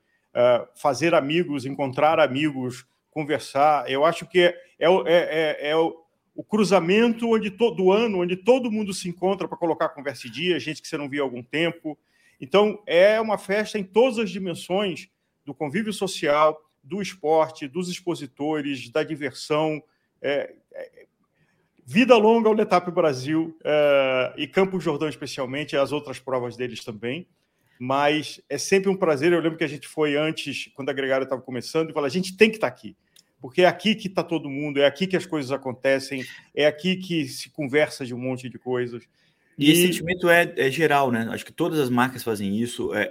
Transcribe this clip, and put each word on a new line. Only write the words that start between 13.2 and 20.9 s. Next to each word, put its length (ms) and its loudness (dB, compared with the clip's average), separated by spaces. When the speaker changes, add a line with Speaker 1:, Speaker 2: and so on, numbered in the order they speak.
Speaker 1:
uma 160 -2
festa 420 -4
em 60 -6
todas 340 2
as 120 -2
dimensões 800 -4
do 100 -12
convívio 380 -4
social, 680 2
do 160 -8
esporte, 680 -2
dos 220 -8
expositores, 1040 -6
da 120 0
diversão. 800 -4
É, 340 -4
é, 340 -18